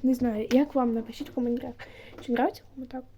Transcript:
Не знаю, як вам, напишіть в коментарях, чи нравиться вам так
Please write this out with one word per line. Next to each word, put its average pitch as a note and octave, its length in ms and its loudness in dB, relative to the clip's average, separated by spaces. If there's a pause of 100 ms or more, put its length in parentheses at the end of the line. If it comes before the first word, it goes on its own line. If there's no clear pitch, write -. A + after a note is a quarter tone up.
Не C4 100 6
знаю, A#3 380 0
як C#4 240 6
вам, B3 180 4
напишіть A3+ 360 -6
в - 40 -18
коментарях, A#3+ 420 -2 (460)
чи - 100 -4
нравиться B3 300 2 (140)
вам C4 120 -12
так C4 160 -10 (140)